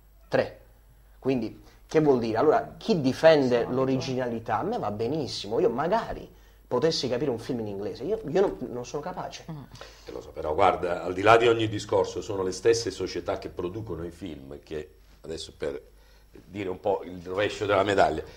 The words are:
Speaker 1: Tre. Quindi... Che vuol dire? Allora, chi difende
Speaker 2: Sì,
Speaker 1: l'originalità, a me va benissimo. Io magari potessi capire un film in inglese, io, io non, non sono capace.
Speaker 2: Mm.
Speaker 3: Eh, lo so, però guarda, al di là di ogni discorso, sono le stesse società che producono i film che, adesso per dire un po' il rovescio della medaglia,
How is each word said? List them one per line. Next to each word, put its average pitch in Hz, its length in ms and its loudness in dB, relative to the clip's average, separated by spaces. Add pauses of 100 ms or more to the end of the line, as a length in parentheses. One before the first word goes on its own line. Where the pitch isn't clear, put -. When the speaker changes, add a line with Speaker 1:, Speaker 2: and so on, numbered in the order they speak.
(280)
Speaker 1:
Tre. - 320 0 (580)
Quindi... 120 420 -2 (280)
Che 160 120 4
vuol 139 200 6
dire? 113 180 0
Allora, 139 400 4
chi 190 220 0
difende 131 680 6
Speaker 2:
Sì, - 80 -4
Speaker 1:
l'originalità, 127 840 -2
a 113 40 -4
me 214 160 -4
va 117 140 -4
benissimo. 113 680 -4
Io 165 120 4
magari 170 600 -4 (360)
potessi 147 400 0
capire 123 220 -2
un 113 80 -2
film 117 220 -6
in 110 80 -6
inglese, 101 360 -8
io, 214 240 -4
io 165 120 2
non, 180 160 2 (140)
non 123 160 -10
sono 143 160 -8
capace. 165 480 -10
Speaker 2:
Mm. 147 120 -12 (440)
Speaker 3:
Eh, - 60 -14
lo 62 80 -10
so, 73 100 -16
però 78 240 -4
guarda, 87 480 2
al 87 100 -4
di 92 100 -4
là 110 140 10
di 117 120 6
ogni 113 200 4
discorso, 101 540 -2
sono 98 200 -6
le 92 100 -2
stesse 110 380 2
società 92 480 -6
che 92 100 -10
producono 87 560 -6
i 85 60 -8
film 71 520 -12
che, 76 280 -10 (320)
adesso 78 340 -10
per 69 240 -6 (640)
dire 92 240 -8
un 90 120 -6
po' 98 240 0
il 90 200 -12
rovescio 95 420 -2
della 98 180 6
medaglia, 87 380 4 (140)